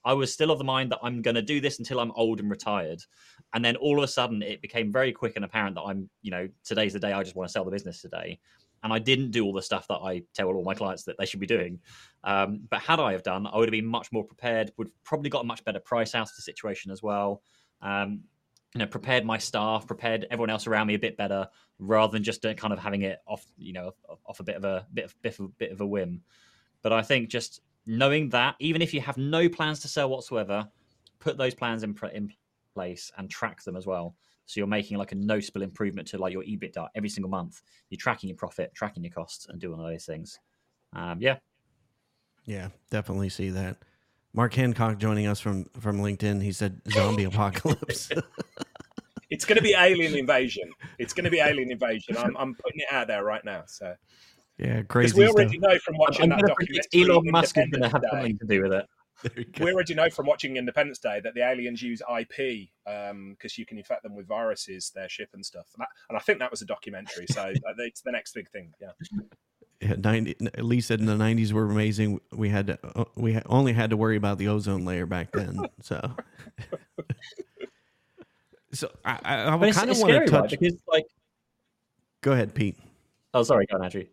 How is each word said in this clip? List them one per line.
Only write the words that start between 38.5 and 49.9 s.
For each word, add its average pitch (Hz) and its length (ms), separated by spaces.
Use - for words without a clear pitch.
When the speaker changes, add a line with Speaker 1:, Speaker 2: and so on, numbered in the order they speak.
Speaker 1:
tracking 104 280
your 85 100
costs, - 340
and 90 120
doing 82 200
all 82 80
those 82 180
things. 80 340
Um, 87 260
yeah. 127 180
Speaker 2:
Yeah, 92 240
definitely 98 380
see 95 200
that. 92 280
Mark 113 200
Hancock 117 460
joining 107 280
us 104 120
from, 98 260
from 104 200
LinkedIn. 101 440
He 101 80
said, 95 300
"Zombie 104 320
Speaker 1:
<laughs> 95 100
Speaker 2:
apocalypse." - 840
<laughs> 170 60
Speaker 3:
It's 151 140
gonna 214 160
be 202 160
alien 175 380